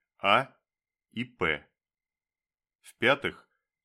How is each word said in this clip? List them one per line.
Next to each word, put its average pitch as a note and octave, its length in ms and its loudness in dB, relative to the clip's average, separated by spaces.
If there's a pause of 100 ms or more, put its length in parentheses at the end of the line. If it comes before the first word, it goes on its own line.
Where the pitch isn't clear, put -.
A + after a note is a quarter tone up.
(180)
А A2 360 0 (560)
и A#2 120 -8
П. D#2+ 440 -6 (1120)
В-пятых, - 680 -4 (360)